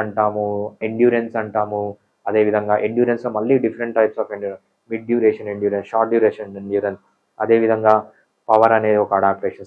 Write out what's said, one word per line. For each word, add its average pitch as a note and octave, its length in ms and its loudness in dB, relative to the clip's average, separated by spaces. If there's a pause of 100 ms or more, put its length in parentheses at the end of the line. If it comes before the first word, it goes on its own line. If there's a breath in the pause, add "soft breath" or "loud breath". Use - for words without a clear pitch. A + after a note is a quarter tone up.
అంటాము, G#2+ 440 -2 (420)
ఎండ్యూరెన్స్ A#2 540 0
అంటాము, G#2 400 -4 (480)
అదేవిధంగా G#2 460 2 (120)
endurance-లో A#2+ 520 0
మళ్ళీ B2 160 2 (100)
different A#2 340 -4
types A2 240 2
of G2 120 -4
endurance, G2+ 280 -8 (280)
mid A2+ 180 -6
duration A2 460 2
endurance, G2+ 360 -2
short A2+ 220 0
duration A2 340 0 (140)
endurance, G2+ 400 -4 (420)
అదేవిధంగా A2 520 2 (560 soft breath)
పవర్ A2+ 260 6
అనేది G#2+ 260 2
ఒక G2+ 160 0
అడాప్టేషన్, G2 480 -2